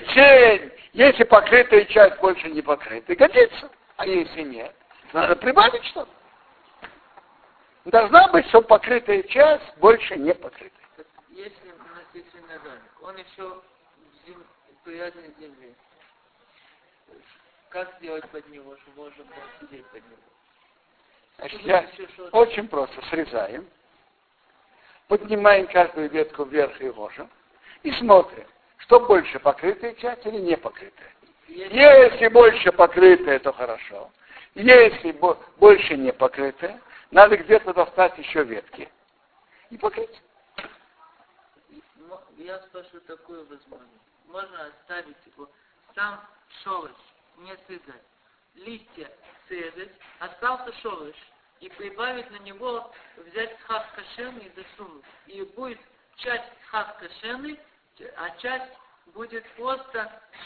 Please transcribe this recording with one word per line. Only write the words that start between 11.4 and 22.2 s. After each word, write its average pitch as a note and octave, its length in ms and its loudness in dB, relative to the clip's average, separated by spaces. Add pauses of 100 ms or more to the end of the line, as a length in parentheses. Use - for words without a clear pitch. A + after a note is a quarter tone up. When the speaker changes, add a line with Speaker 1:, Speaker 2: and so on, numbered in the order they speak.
Speaker 2:
у E3+ 80 -20
нас E3+ 260 -20 (100)
есть E3+ 200 -20
виноградник, D#3 680 -20
он F#3+ 140 -20
еще F#3 460 -20 (340)
в - 300 -20
зем-, F4 180 -20 (380)
в - 40 -20
грязной E3 540 -20
земле. C3 340 -20 (2000)
Как F#3 280 -16
сделать D#3+ 300 -18
под D3 200 -20
него, C#3 280 -20
чтобы C#3+ 280 -20
можно C#3+ 200 -20
было C3 200 -20 (160)
сидеть C#3 260 -20
под A2+ 180 -20
него? A#2 120 -20 (1200)
Speaker 1:
Значит, - 220 -18
Speaker 2:
Чтобы - 100 -10
Speaker 1:
я F3+ 100 0
Speaker 2:
еще - 280 -16
что-то F3+ 280 -14